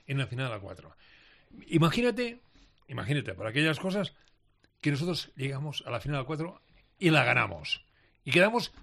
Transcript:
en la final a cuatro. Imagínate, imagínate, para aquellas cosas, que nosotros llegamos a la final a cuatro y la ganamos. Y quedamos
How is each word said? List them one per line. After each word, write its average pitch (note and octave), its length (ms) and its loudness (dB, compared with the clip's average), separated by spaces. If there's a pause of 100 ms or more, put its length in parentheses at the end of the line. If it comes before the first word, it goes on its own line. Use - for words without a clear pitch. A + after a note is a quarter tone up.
en C#3 120 -2
la B2+ 80 -2
final B2 260 -4
a G#2 60 -6
cuatro. F#2+ 360 -16 (720)
Imagínate, A#3+ 720 2 (480)
imagínate, A#2+ 460 -2
para G#2 160 -6
aquellas D3 300 2
cosas, F#3 340 -2 (680)
que D3 100 2
nosotros D3+ 440 -2
llegamos C#3 520 -6
a - 20 -8
la A#2+ 100 -2
final C#3+ 220 -4
a - 40 -4
cuatro D#3+ 360 -6 (380)
y F3 100 4
la D3 140 6
ganamos. G#2+ 600 0 (400)
Y C3+ 80 -6
quedamos G3+ 400 4 (120)